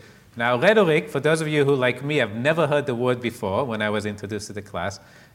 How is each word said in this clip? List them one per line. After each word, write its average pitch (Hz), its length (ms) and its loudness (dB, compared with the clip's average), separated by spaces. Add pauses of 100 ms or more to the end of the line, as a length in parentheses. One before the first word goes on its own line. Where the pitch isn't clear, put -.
(380)
Now, 120 200 2
rhetoric, 180 520 4
for 143 100 -4
those 160 220 2
of 156 60 -4
you 151 180 2
who, 139 100 4
like 127 280 0
me, 147 140 -2
have 110 180 0
never 151 320 2
heard 143 180 0
the 123 100 -2
word 123 260 0
before 110 440 -2
when 110 160 -4
I 107 80 0
was 104 160 -2
introduced 101 420 -8
to 104 60 -16
the 101 80 -10
class, 95 380 -8 (360)